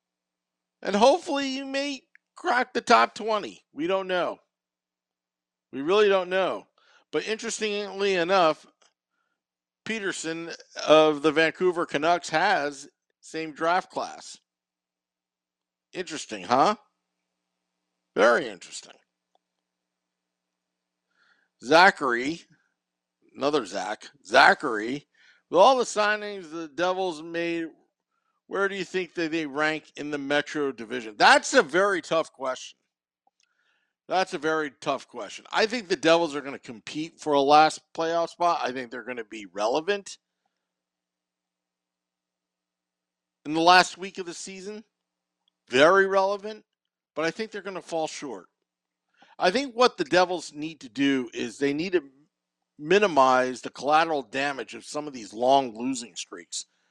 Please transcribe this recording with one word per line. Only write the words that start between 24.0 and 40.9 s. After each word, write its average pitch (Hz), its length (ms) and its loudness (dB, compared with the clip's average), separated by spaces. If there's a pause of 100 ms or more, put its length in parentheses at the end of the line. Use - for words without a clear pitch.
Zachary, 127 840 2 (420)
with 156 100 2
all 254 180 8
the 240 80 -2
signings 208 640 -4
the 165 160 -10
Devils 175 540 -4
made, 170 460 -6 (800)
where 190 200 -2
do 196 80 -8
you 190 80 -6
think 180 300 -8
that 165 180 -4
they 160 140 -2
rank 151 400 -4 (100)
in 147 160 -10
the 147 60 -4
Metro 143 560 -2
Division? 110 440 -10
That's 233 360 6
a 254 100 6
very 180 380 0
tough 160 320 -2
question. 127 440 -10 (1300)
That's 180 240 0
a 180 40 -6
very 156 420 -2
tough 135 280 -4
question. - 440 -14
I 196 140 2
think 220 220 -6
the 175 80 -2
Devils 160 400 4
are 143 60 -8
gonna 131 180 -12
compete 151 600 -12
for 151 140 -2
a 139 80 4
last 151 400 4 (120)
playoff 165 360 -2
spot. 170 340 -2
I 123 80 -4
think 127 180 -10
they're 123 140 -12
gonna 120 220 -10
be 107 220 -16
relevant 147 720 -4 (3250)